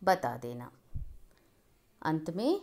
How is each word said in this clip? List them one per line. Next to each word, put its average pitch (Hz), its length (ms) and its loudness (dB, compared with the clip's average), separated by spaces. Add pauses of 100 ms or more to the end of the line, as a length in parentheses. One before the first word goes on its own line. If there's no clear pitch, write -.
बता 175 320 4
देना। 120 360 -8 (1300)
अंत 156 280 0
में 247 320 2